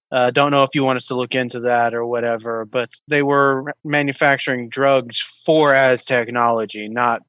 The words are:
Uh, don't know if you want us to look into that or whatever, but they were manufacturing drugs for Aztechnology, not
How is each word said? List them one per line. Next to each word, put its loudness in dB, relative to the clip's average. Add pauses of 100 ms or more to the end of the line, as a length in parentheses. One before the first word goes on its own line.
(100)
Uh, 2
don't 2
know 4
if 0
you 0
want 2
us -8
to -6
look -4
into -4
that 0
or -4
whatever, -4
but -4 (180)
they 2
were 0 (120)
manufacturing 0
drugs 0
for 2
Aztechnology, 0
not 0